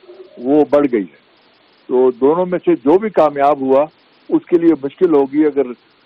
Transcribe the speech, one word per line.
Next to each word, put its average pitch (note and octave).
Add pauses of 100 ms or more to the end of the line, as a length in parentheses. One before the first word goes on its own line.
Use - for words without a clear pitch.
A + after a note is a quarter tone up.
(400)
वो C#3
बढ़ C#3+
गई A#2+
है। F#2 (680)
तो C3
दोनों C#3+
में F3+
से E3+
जो D3
भी A3
कामयाब D3
हुआ, C3+ (440)
उसके E3
लिए E3
मुश्किल C#3
होगी। C#3+
अगर, C#3 (380)